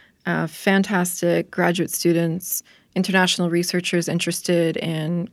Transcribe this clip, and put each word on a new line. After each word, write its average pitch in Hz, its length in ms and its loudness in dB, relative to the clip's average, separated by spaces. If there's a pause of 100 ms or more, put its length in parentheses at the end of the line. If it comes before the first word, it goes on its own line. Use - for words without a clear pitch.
(240)
uh, 165 220 -2
fantastic 180 1040 0
graduate 175 400 0
students, 170 720 0 (320)
international 185 560 2
researchers 175 580 0
interested 170 680 0
in 165 540 -2